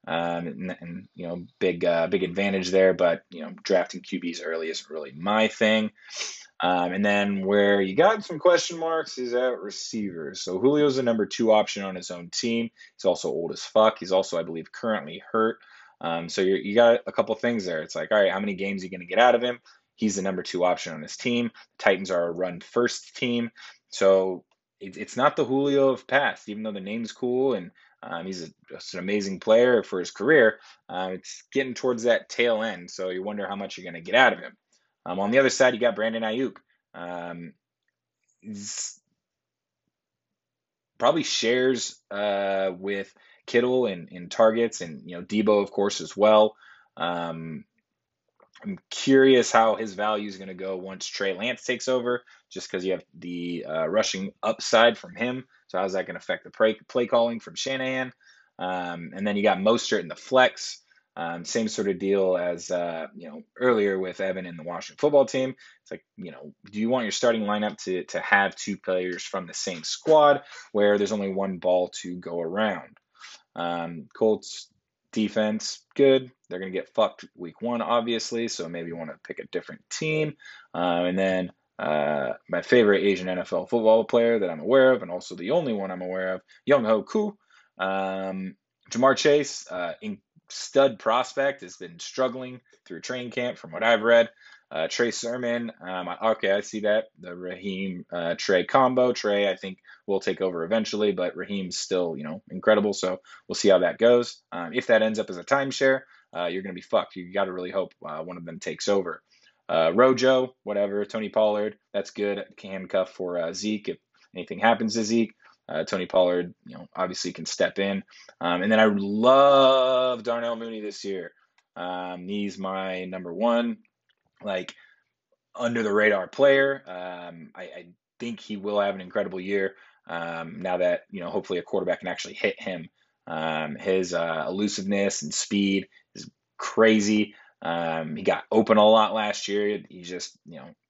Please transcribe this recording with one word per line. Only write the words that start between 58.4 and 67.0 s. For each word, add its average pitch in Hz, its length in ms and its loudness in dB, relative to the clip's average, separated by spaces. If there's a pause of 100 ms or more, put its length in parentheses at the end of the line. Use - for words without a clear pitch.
Um, 87 560 -6
and 101 100 -6
then 101 120 0
you 101 60 0
got 98 160 4
Mostert 107 420 2
in 85 80 -10
the - 60 -10
flex. - 640 2 (340)
Um, 85 300 -8
same 113 220 -2
sort 104 200 -2
of 95 100 -2
deal 95 400 2
as, 87 320 -4
uh, 85 460 -4
you 85 140 -16
know, - 140 -16 (140)
earlier 107 400 2
with 92 240 -6
Evan 95 240 -4
in 87 100 -14
the 80 80 -16
Washington 82 360 -10
football 143 260 4
team. 131 300 -2 (260)
It's - 100 -18
like, 90 140 -14 (100)
you 87 160 -14
know, 73 220 -18 (160)
do 104 100 -8
you 110 100 0
want 123 160 0